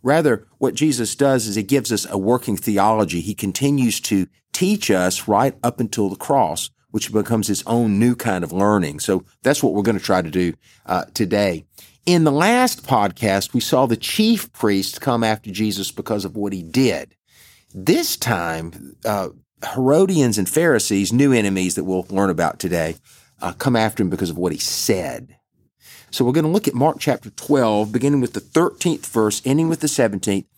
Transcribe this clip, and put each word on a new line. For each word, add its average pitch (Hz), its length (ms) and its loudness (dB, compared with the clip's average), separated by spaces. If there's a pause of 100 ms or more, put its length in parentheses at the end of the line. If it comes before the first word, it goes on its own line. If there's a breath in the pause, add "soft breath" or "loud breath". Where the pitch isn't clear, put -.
Rather, 139 440 2 (120)
what - 160 0
Jesus 123 420 0
does 135 300 2
is 101 100 -4
he 107 80 -2
gives 113 260 0
us 107 180 -2
a 101 100 -4
working 110 380 0
theology. 98 640 0
He 95 140 -8
continues 123 680 -2
to 98 260 0 (240)
teach 202 360 0
us 92 380 0
right 110 380 2
up 120 160 -2
until 110 280 -2
the 95 80 -6
cross, 104 540 -2 (200)
which - 220 -6
becomes 107 380 0
its 98 160 -2
own 113 320 2
new 120 160 4
kind 95 300 -2
of 78 80 -10
learning. 92 480 2
So 92 240 -2 (180 soft breath)
that's 143 220 2
what 107 100 2
we're 104 80 0
gonna 104 160 0
try 92 240 0
to 82 80 -8
do, 87 220 0 (320 soft breath)
uh, 90 300 -4
today. 98 500 -2 (400 loud breath)
In 175 180 4
the 156 80 4
last 226 560 0
podcast, 101 680 0
we 120 80 0
saw 131 260 2
the 117 100 2
chief - 560 0
priests 98 480 -2
come 117 240 0
after 110 260 -2
Jesus 98 400 -4
because 107 340 -6
of 98 120 -10
what 101 160 -4
he 92 100 -8
did. 82 540 -2 (580 soft breath)
This 185 420 0
time, 82 800 -4 (100)
uh, 101 260 -2 (340)
Herodians 139 720 4
and 95 100 0
Pharisees, 113 640 2
new 135 200 4
enemies 95 420 2
that 98 100 -4
we'll 92 260 -2
learn 98 200 2
about 82 300 -2
today, 82 360 -2 (440 soft breath)
uh, 87 140 -8
come 127 200 0
after 110 300 0
him 90 60 0
because 90 200 -2
of 82 80 -8
what 87 140 -2
he 76 60 -8
said. 87 760 -4 (800 loud breath)
So - 120 0
we're 123 80 2
gonna 156 160 2
look 202 200 0
at - 60 -2
Mark 139 260 2
chapter 117 300 -2
twelve, 110 600 2
beginning 135 300 2
with 120 120 -2
the 107 80 -6
thirteenth - 680 -2
verse, 107 380 0
ending 151 240 2
with 160 120 -2
the 151 80 -2
seventeenth. 101 580 0 (120)